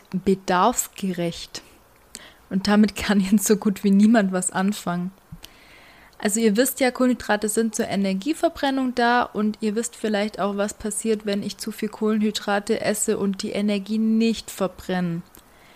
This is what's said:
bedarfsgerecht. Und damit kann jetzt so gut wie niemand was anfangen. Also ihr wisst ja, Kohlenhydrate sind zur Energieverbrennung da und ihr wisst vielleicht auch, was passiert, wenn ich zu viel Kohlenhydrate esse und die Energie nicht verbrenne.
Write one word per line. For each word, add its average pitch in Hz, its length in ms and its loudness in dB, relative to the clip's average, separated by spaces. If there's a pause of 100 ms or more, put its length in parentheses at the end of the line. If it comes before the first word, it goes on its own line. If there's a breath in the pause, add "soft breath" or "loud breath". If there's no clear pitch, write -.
(120)
bedarfsgerecht. 190 1500 -2 (880 loud breath)
Und 190 180 -2
damit 208 280 4
kann 208 240 0
jetzt 196 260 2
so 214 100 4
gut 202 280 -2
wie 202 80 4
niemand 202 400 6
was 185 200 -2
anfangen. 185 600 -2 (1040 soft breath)
Also 214 220 -2
ihr 220 180 4
wisst 262 220 2
ja, 262 100 4
Kohlenhydrate 247 600 0
sind 226 260 0
zur 226 120 -2
Energieverbrennung 262 1080 -2
da 240 280 4
und 214 380 -2
ihr 208 140 -2
wisst 233 200 -4
vielleicht 214 440 -2
auch, 202 180 -2
was 208 160 -2
passiert, 214 520 -4
wenn 202 180 -2
ich 202 140 -8
zu - 140 -8
viel 208 180 -6
Kohlenhydrate 214 920 0
esse 208 360 0
und 196 260 -2
die 208 80 -6
Energie 208 480 -2
nicht 220 500 2
verbrenne. 180 720 -4 (540 soft breath)